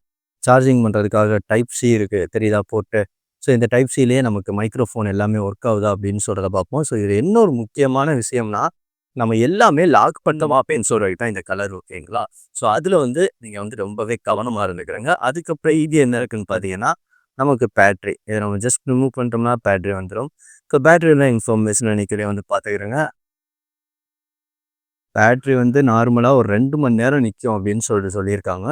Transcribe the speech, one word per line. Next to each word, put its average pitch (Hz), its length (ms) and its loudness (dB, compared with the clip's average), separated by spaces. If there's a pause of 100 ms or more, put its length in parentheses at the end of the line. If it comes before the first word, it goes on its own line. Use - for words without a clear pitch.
(440)
சார்ஜிங் 127 380 6
பண்றதுக்காக 107 640 2
டைப் 120 260 0
சி - 180 -2
இருக்கு, 104 300 0 (120)
தெரியுதா 107 320 0
போர்ட்டு? 107 380 -4 (420)
So, - 80 -2
இந்த 120 180 2
டைப் 127 220 0
சிலேயே 127 300 2
நமக்கு 104 320 -2
மைக்ரோஃபோன் 107 560 -4
எல்லாமே 104 300 -2
ஒர்க் 101 280 -6
ஆகுதா 107 240 0
அப்படின்னு 101 320 -4
சொல்றத 95 260 -4
பார்ப்போம். 101 340 -2
So, 143 120 -8
இதுல 101 200 0
என்ன 160 240 2
ஒரு 196 140 4
முக்கியமான 135 640 0
விஷயம்னா, 113 480 -4 (540)
நம்ம 113 200 0
எல்லாமே 170 500 4
லாக் 131 360 4
பண்ண 156 240 0
மாப்பேன்னு 135 400 0
சொல்றது 104 280 -2
தான் 117 160 -4
இந்த 98 120 -8
கலர், 98 300 -6
ஓகேங்களா? 92 500 -10 (320)
So, - 140 -4
அதுல 151 300 2
வந்து 135 240 0 (160)
நீங்க 107 200 -16
வந்து 104 180 -10
ரொம்பவே 107 460 -6
கவனமா 107 400 -2
இருந்துக்கிறங்க. 92 480 -6 (100)
அதுக்கப்புறம் 160 580 -2
இது 156 200 0
என்ன 123 180 2
இருக்குன்னு 110 320 -6
பாத்தீங்கன்னா, 98 420 -4 (480)
நமக்கு 135 320 0
பேட்டரி. 101 500 2
இதை 107 180 -6
நம்ம 104 180 -4
just 117 280 -4
ரிமூவ் 131 280 0
பண்ணிட்டோம்னா 120 480 -2
பேட்டரி 98 340 -2
வந்துரும். 101 360 -8 (400)
So, - 80 2
பேட்டரி 160 320 4
எல்லாம் 139 220 4
இன்ஃபர்மேஷன் 110 580 0
அன்னைக்குள்ளே 104 360 -2
வந்து 101 180 -6
பாத்துக்கிறேங்க. 104 540 -4 (2250)
பேட்டரி 123 400 4
வந்து 123 280 4
நார்மலா 120 500 4
ஒரு 120 140 4
ரெண்டு 123 300 0
மணி 131 180 2
நேரம் 131 280 2
நிக்கும் 113 300 -4
அப்படின்னு 104 300 -2
சொல்லிட்டு 98 300 -2
சொல்லியிருக்காங்க. 95 580 -4